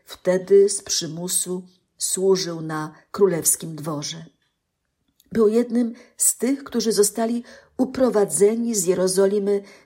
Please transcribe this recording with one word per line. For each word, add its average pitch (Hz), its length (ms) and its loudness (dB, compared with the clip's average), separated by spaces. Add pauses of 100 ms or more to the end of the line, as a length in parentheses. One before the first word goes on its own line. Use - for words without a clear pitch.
wtedy 190 640 2
z - 120 -6
przymusu 180 840 -6 (300)
służył 175 640 -2
na 156 320 -8 (180)
królewskim 165 640 0
dworze. 151 500 -10 (1080)
Był 220 160 4
jednym 233 460 0 (240)
z - 200 0
tych, 269 260 -2
którzy 220 280 -2
zostali 226 520 0 (340)
uprowadzeni 233 960 2
z 196 100 -2
Jerozolimy 196 760 2 (240)